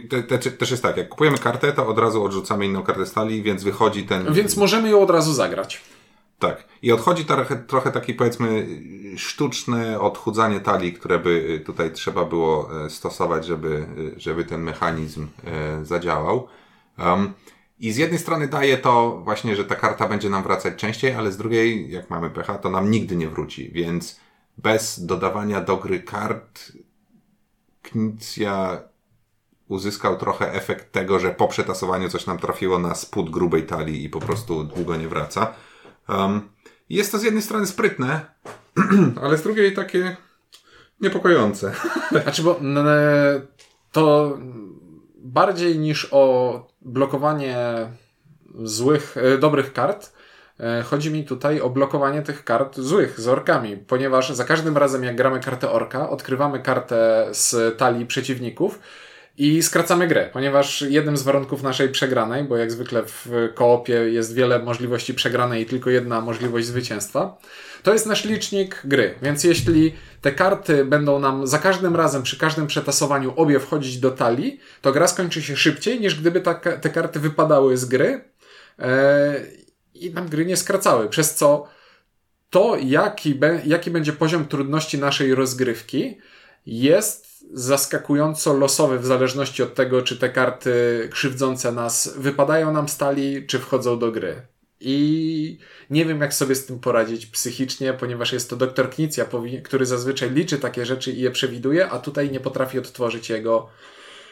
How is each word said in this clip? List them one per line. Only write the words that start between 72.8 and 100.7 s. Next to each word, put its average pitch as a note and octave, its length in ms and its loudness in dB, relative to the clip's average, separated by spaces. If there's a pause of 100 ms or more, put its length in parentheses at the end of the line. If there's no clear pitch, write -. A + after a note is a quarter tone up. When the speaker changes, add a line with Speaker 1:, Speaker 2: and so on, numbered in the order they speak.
Speaker 2:
obie D3 240 4
wchodzić C3 380 -4
do B2+ 140 2
talii, C3 480 -2 (220)
to C3+ 100 4
gra D3+ 160 4
skończy F3 340 -2
się D3 160 -6
szybciej, G#3+ 420 2
niż F3 220 0
gdyby E3+ 200 2
ta E3+ 120 0
ka-, E3+ 240 -2
te D#3+ 120 -2
karty E3 300 -2
wypadały D3 580 4
z B2+ 80 -2
gry, C#3+ 380 2 (560)
e, C#3 540 4 (600)
i F3 180 -10
nam F3 180 -6
gry D#3 160 0
nie F#3 120 -2
skracały, F3+ 520 2
przez D#3 260 0
co D3 320 4 (800)
to, G3+ 340 4
jaki D#3 520 2
be-, D3+ 300 2
jaki E3+ 260 0
będzie D3+ 220 -2
poziom D#3+ 320 0
trudności D3 520 -2
naszej C#3 380 2
rozgrywki, B2+ 840 -2 (480)
jest C3 680 2 (220)
zaskakująco C#3+ 1000 0
losowy C#3 460 2
w A#2+ 60 -4
zależności C3 580 0
od A#2+ 120 -4
tego, B2+ 260 2
czy B2 160 -4
te B2+ 120 0
karty A#2+ 840 0
krzywdzące B2+ 600 -2
nas A#2 460 -4
wypadają D3 560 2
nam D3 160 0
z - 80 -8
talii, C#3 500 -2
czy C3 120 -2
wchodzą A#2+ 400 0
do A#2 120 0
gry. F#2 300 -6 (380)
I D#3 800 0 (320)
nie D#3 160 2
wiem, D#3 160 -2
jak C#3+ 120 0
sobie C3+ 220 2
z B2+ 100 -6
tym B2+ 140 -10
poradzić A2+ 460 0
psychicznie, B2+ 680 -4
ponieważ B2 400 -4
jest B2 160 -4
to B2 60 -6
doktor B2+ 340 0
Knicja, D3+ 360 -2
powi-, B2 360 -8
który C3+ 240 -2
zazwyczaj B2+ 460 -2
liczy D3+ 280 0
takie A#2+ 260 -4